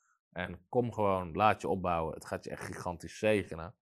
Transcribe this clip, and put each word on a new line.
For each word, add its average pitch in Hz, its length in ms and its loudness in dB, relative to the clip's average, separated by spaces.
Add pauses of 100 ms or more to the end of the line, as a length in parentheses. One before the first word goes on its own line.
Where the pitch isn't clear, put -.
(320)
En 90 360 -8
kom 120 240 2
gewoon, 95 400 2
laat 101 280 6
je - 80 -4
opbouwen. 87 460 0
Het - 100 -14
gaat - 200 -6
je - 60 -10
echt - 140 -10
gigantisch 85 540 -8
zegenen. 90 640 0